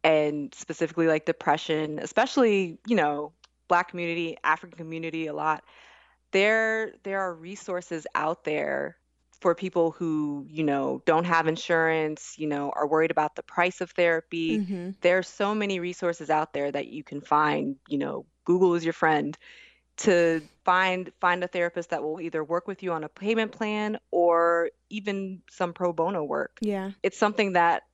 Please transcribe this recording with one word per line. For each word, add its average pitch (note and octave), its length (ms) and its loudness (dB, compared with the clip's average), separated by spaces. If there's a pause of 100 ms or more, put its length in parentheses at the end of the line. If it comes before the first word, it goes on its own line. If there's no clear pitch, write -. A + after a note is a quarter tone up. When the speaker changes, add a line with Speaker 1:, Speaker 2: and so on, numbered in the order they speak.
Speaker 1:
and D3+ 500 2
specifically, E3 520 -2
like, D#3 180 2
depression, D#3 720 0
especially, G#3 880 2
you A#3 100 0
know, D3 360 0 (340)
Black F3+ 220 2
community, E3+ 560 -4
African D#3+ 320 -2
community D#3+ 500 -8
a D3+ 80 -8
lot. D#3 300 -2 (680)
There, A3 640 2 (100)
there G3 180 -4
are F3+ 140 -4
resources F3 800 -8
out D#3 300 -2
there D3 520 -4 (440)
for F3 140 2
people E3+ 360 0
who, D3+ 580 -4
you D#3 160 -6
know, C3+ 420 -2
don't E3 180 4
have E3 240 2
insurance, D#3+ 920 0
you D#3 80 -6
know, C#3+ 300 -4
are D3+ 100 0
worried D#3+ 240 2
about D#3 260 0
the - 60 -10
price - 380 -2
of F3 120 -6
therapy. E3 680 0
Speaker 2:
Mm-hmm. F#3 320 -6 (100)
Speaker 1:
There F#3 180 4
are F3+ 40 0
so G3+ 320 -4
many G3+ 260 -2
resources E3+ 500 -6
out D#3 220 0
there C#3+ 180 -2
that C#3 180 -6
you D3+ 140 -12
can - 180 -12
find, D3 560 2 (120)
you C#3+ 100 -2
know, C#3+ 280 -6 (180)
Google F3+ 300 4
is E3+ 100 -2
your E3 100 -2
friend, D3+ 420 0 (640)
to E3+ 420 4 (240)
find, F#3 460 2 (100)
find F3+ 240 2
a F3+ 40 -6
therapist F3 420 -4
that E3 120 -2
will D#3 180 -6
either D#3+ 220 -4
work E3+ 260 -4
with F#3+ 160 -10
you F3+ 80 -4
on D#3 120 -4
a D3+ 40 -10
payment A3 440 -2
plan G#3+ 460 -4 (140)
or E3+ 580 4 (200)
even G3 600 -6
some F3 240 -4
pro F3+ 180 -2
bono E3 300 -2
work. D3 380 -4
Speaker 2:
Yeah. G3 320 -4 (100)
Speaker 1:
It's - 160 -4
something G#3 360 2
that E3+ 280 4 (120)